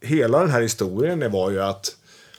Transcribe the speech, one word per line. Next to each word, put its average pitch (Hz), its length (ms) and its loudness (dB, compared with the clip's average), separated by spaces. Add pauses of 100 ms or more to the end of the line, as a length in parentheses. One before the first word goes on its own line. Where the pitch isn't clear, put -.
hela 131 400 2
den 175 100 2
här 123 120 2
historien 117 720 -2
var 95 180 0
ju 98 120 -2
att 98 340 -4 (420)